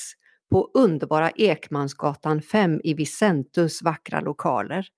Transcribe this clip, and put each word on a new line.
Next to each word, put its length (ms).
på 220
underbara 580
Ekmansgatan 1080
fem 420
i 100
Vicentus 880
vackra 400
lokaler 680